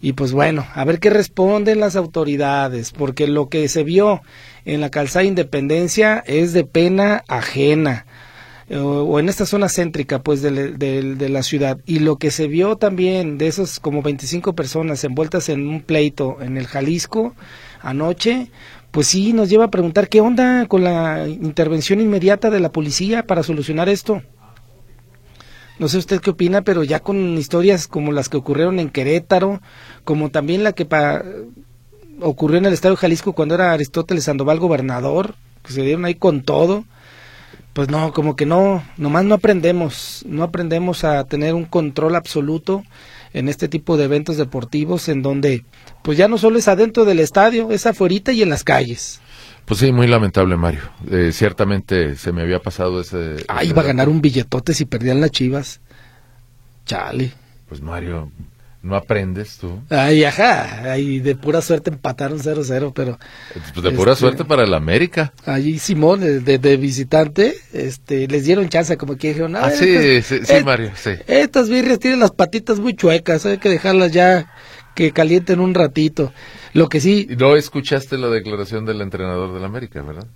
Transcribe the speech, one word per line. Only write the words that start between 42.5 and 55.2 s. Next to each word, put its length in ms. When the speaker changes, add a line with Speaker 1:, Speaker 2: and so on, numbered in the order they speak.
Speaker 1:
en 160
este 180
tipo 300
de 60
eventos 340
deportivos 720
en 100
donde, 420
pues 140
ya 100
no 120
solo 200
es 100
adentro 360
del 160
estadio, 500
es 140
afuerita 480
y 80
en 80
las 160
calles. 560
Speaker 2:
Pues 140
sí, 100
muy 160
lamentable, 500
Mario. 240
Eh, 220
ciertamente 840
se 160
me 120
había 180
pasado 400
ese, 480
Speaker 1:
Ah, 140
Speaker 2:
ese 80
Speaker 1:
iba 120
a 40
ganar 200
Speaker 2:
dato. 60
Speaker 1:
un 100
billetón 400
si 120
perdían 360